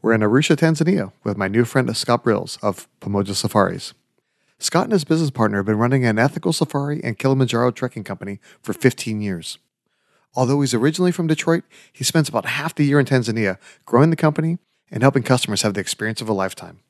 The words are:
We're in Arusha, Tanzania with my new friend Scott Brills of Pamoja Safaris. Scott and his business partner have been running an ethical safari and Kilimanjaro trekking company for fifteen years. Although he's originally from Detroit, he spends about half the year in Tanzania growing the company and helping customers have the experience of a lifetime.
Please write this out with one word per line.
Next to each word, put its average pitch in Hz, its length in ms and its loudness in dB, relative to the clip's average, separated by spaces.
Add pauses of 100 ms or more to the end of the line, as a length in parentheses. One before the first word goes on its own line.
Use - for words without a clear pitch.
We're 113 100 2
in 110 80 2
Arusha, 127 340 4
Tanzania 160 560 0 (120)
with 101 120 -4
my 98 120 -2
new 113 180 2
friend 120 320 -2
Scott - 260 -2
Brills 101 380 -2
of 101 260 -4 (120)
Pamoja 101 340 -2
Safaris. 92 640 0 (640)
Scott - 240 0
and 226 100 -2
his 175 100 2
business 160 280 0
partner 107 260 0
have 98 80 -2
been 107 140 0
running 123 260 2
an 110 140 0
ethical 143 340 0
safari 147 500 -4
and - 140 -6
Kilimanjaro 127 540 2
trekking 120 320 -8
company 98 360 -10 (220)
for 107 120 -8
fifteen 110 460 0
years. 95 380 -8 (800)
Although 131 260 0
he's 120 140 0
originally 156 360 2
from 170 140 -4
Detroit, 165 380 0 (280)
he - 120 -10
spends 156 260 2
about 117 160 -2
half 147 300 -6
the 151 100 2
year 143 140 4
in 131 80 2
Tanzania 113 500 0 (260)
growing 143 280 4
the 160 40 2
company 160 440 0 (320)
and 113 100 -4
helping 135 220 4
customers 113 400 0
have 104 100 0
the 98 80 -4
experience 107 400 -6
of 110 80 -8
a 110 40 0
lifetime. 92 560 -6